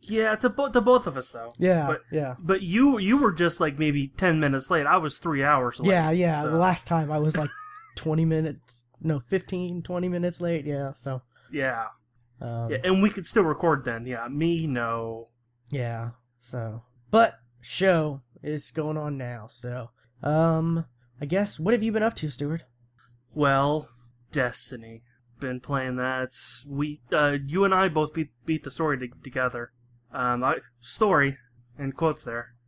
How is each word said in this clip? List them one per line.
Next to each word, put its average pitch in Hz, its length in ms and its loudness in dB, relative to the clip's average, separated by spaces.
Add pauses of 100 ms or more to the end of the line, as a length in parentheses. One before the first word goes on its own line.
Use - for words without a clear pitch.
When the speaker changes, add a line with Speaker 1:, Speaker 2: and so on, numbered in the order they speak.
Speaker 1:
Yeah, 220 360 0
to 254 120 2
bo-, 277 220 -2
to 247 100 4
both 247 260 6
of 143 100 -6
us, 127 140 -6
though. 117 280 -12
Speaker 2:
Yeah, 175 260 4
Speaker 1:
But, 135 240 -2
Speaker 2:
yeah. 139 300 -2
Speaker 1:
but 185 220 0
you, 233 360 6
you 208 200 4
were 240 160 4
just, 165 260 2
like, 151 180 0
maybe 143 300 2
ten 165 320 2
minutes 135 320 0
late. 151 160 2
I 170 100 6
was 156 220 -2
three 143 240 -2
hours 135 360 2
late, 185 120 4
Speaker 2:
Yeah, 165 180 4
yeah. 165 320 2
Speaker 1:
so. 151 80 -2
Speaker 2:
The 160 80 0
last 180 300 2
time 160 240 0
I 151 80 0
was, 151 160 2
like, 151 140 -2 (240)
Speaker 1:
<laughs> - 220 -20
Speaker 2:
twenty 160 280 0
minutes, 160 600 -2 (160)
no, 156 180 0
fifteen, 180 640 -4
twenty 180 240 -2
minutes 175 320 -2
late. 170 260 -2
Yeah, 139 280 -4
so. 131 280 -8 (300)
Speaker 1:
Yeah. 131 360 -4 (520)
Speaker 2:
Um, 117 320 -6
Speaker 1:
Yeah, 139 140 -2
and 190 180 4
we 208 60 6
could 190 160 -6
still - 180 4
record 151 400 2
then. 117 220 -6
Yeah, 120 240 -8
me, 160 360 0
no. 117 600 -4 (420)
Speaker 2:
Yeah, 117 420 -6 (280)
so. 113 440 -10 (280)
But 220 220 4 (260)
show 156 600 0 (200)
is 147 300 -6
going 156 240 -4
on 147 220 -6
now, 120 300 -10
so. 123 440 -10 (320)
Um, 160 640 2 (340)
I 151 60 -6
guess, 190 340 -2
what 175 140 0
have 220 100 -2
you 220 80 0
been 214 120 0
up 226 120 0
to, 151 160 -6
Stuart? 151 320 -6 (680)
Speaker 1:
Well, 147 560 2 (420)
Destiny. 117 720 -2 (380)
Been 127 180 -6
playing 131 380 -4
that. 127 360 -4 (320)
We, 143 360 -6 (100)
uh, 147 340 2
you 170 200 2
and 190 100 4
I 185 140 4
both 156 240 0
beat, 160 180 -4 (140)
beat 160 180 -2
the 139 80 -8
story 151 280 -2
to-, 127 100 -8 (120)
together. 127 520 -6 (380)
Um, 123 320 -2
I, 143 140 0 (220)
story, 147 580 2 (400)
in 139 140 -6
quotes 156 320 -2
there. 117 320 -10 (120)